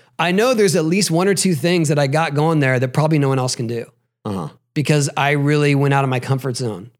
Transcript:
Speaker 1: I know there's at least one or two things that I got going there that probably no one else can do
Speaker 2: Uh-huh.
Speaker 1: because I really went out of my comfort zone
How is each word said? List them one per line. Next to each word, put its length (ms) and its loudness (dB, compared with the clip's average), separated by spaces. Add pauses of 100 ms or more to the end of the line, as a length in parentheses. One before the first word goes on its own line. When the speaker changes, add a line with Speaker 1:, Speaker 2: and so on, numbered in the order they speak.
(180)
Speaker 1:
I 140 0
know 220 2
there's 200 2
at 100 0
least 280 0
one 160 2
or 60 2
two 200 0
things 340 0
that 120 2
I 80 0
got 260 -2
going 240 2
there 220 2
that 120 -2
probably 280 2
no 80 2
one 100 0
else 160 -2
can 140 -6
do 180 -8 (380)
Speaker 2:
Uh-huh. 240 -6 (260)
Speaker 1:
because 420 0
I 160 0
really 440 2
went 180 2
out 80 2
of 80 0
my 100 -2
comfort 360 -4
zone 440 -8